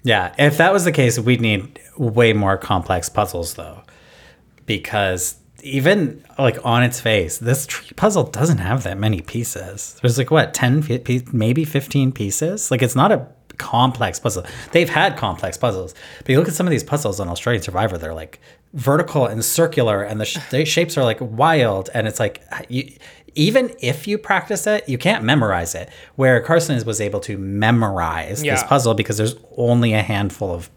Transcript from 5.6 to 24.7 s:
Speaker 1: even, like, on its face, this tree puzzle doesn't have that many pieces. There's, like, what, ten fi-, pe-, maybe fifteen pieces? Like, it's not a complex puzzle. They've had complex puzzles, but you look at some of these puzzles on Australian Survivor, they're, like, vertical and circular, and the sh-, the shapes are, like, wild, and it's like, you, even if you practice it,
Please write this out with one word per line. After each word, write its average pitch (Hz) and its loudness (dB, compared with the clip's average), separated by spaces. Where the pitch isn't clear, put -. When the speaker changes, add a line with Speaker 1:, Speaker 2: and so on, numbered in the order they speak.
Speaker 1:
even, 139 0
like, 135 2
on 120 4
its 123 0
face, 101 0
this 123 -2
tree - -12
puzzle 196 2
doesn't 135 0
have 104 -2
that 95 -6
many 104 0
pieces. - -10
There's, 120 2
like, 127 -2
what, 156 4
ten 131 2
fi-, 117 -2
pe-, 127 -2
maybe 127 2
fifteen 139 0
pieces? 151 -4
Like, 120 0
it's 127 0
not 180 4
a 143 0
complex 120 0
puzzle. 92 -2
They've 170 4
had 180 2
complex 92 -6
puzzles, 92 -4
but - -10
you 131 6
look 165 2
at - -4
some 180 0
of 175 2
these 135 0
puzzles 104 -4
on 90 -4
Australian 101 -2
Survivor, 92 -2
they're, 80 -8
like, 80 -14
vertical 143 0
and 110 -4
circular, 120 0
and 107 -6
the 107 -2
sh-, - -6
the 156 0
shapes 165 0
are, 135 2
like, 113 0
wild, 120 2
and 110 -2
it's 104 -8
like, 104 -2
you, 127 -6
even 220 2
if - -4
you 208 0
practice 196 -2
it, 208 0